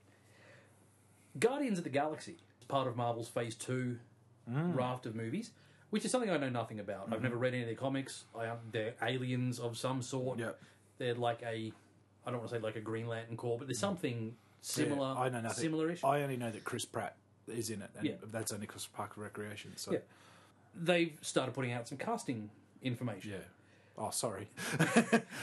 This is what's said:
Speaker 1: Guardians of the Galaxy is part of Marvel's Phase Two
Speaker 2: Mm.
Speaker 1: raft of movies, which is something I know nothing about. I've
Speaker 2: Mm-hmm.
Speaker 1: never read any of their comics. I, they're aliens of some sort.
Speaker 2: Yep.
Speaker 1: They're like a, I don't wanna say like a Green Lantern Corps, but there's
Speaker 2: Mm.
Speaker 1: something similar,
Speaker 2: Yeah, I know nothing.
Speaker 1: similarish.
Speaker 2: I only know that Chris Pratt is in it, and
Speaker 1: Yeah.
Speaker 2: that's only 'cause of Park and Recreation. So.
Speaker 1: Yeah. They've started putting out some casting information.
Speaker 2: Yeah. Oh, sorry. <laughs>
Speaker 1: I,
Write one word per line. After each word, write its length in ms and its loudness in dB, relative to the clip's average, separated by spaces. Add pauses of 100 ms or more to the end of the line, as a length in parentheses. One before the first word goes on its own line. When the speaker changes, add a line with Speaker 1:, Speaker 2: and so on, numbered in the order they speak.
(1400)
Speaker 1:
Guardians 380 4
of 60 -2
the 60 -4
Galaxy 480 0 (220)
is 80 -20
part 200 2
of 100 -2
Marvel's 320 0
Phase 260 -2
Two 440 -2 (500)
Speaker 2:
Mm. 260 2
Speaker 1:
raft 300 0
of 100 -6
movies, 360 -4 (400)
which 120 2
is 80 -2
something 200 2
I 60 4
know 120 0
nothing 300 -2
about. 280 -6
I've 60 -2
Speaker 2:
Mm-hmm. 100 0
Speaker 1:
never 140 2
read 160 2
any 80 0
of 60 -2
their 80 -2
comics. 500 -2 (100)
I, 160 -2 (200)
they're 320 0
aliens 560 0
of 180 -2
some 240 0
sort. 380 -2
Speaker 2:
Yep. 200 -4 (380)
Speaker 1:
They're 160 0
like 300 2
a, 280 -2 (540)
I 60 -4
don't 80 -2
wanna 100 -6
say 100 0
like 160 -2
a 60 -6
Green 260 -2
Lantern 300 -4
Corps, 220 0
but 80 -8
there's 100 -2
Speaker 2:
Mm. 40 -4
Speaker 1:
something 540 0 (260)
similar, 520 2
Speaker 2:
Yeah, 80 0
I 80 4
know 120 0
nothing. 300 0
Speaker 1:
similarish. 320 2
Speaker 2:
I 200 6
only 140 0
know 140 0
that 120 -6
Chris 220 -2
Pratt 300 -4 (320)
is 220 -2
in 140 -4
it, 120 -12
and 120 0
Speaker 1:
Yeah. 80 -2 (100)
Speaker 2:
that's 260 -4
only 160 -4
'cause 180 -10
of 80 -14
Park 220 -6
and 80 -8
Recreation. 540 -8
So. 160 -4
Speaker 1:
Yeah. 60 4 (760)
They've 480 4
started 320 2
putting 180 0
out 160 -2
some 120 -6
casting 500 -2 (320)
information. 500 -2
Speaker 2:
Yeah. 60 -4 (600)
Oh, 120 0
sorry. 400 -2 (140)
<laughs> 160 2
Speaker 1:
I, 440 8 (200)